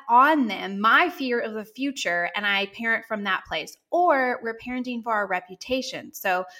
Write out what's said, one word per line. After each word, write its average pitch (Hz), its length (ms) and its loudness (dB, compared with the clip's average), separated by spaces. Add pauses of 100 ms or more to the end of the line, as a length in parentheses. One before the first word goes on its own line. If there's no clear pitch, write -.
on 262 400 6
them, 190 320 -6
my 269 300 6
fear 247 300 -2
of 226 140 -6
the 214 100 -8
future, 208 680 -2
and 208 120 -2
I 202 200 2
parent 226 400 -2
from 208 180 -6
that 190 220 -2
place. 160 300 -6 (140)
Or 285 520 2
we're 226 160 -6
parenting 247 440 -8
for 226 100 -4
our 208 140 0
reputation. 190 840 -6
So 185 320 -2 (160)